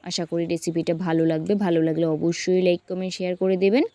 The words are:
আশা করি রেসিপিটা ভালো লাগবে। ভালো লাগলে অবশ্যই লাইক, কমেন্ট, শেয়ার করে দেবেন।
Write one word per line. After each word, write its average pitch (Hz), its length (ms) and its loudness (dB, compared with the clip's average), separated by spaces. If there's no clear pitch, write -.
আশা 180 220 -6
করি 170 220 -4
রেসিপিটা 170 480 -2
ভালো 165 300 0
লাগবে। 160 300 0
ভালো 175 280 2
লাগলে 160 240 0
অবশ্যই 170 560 0
লাইক, 175 240 2
কমেন্ট, 185 280 -6
শেয়ার 180 220 -4
করে 190 200 2
দেবেন। 202 280 2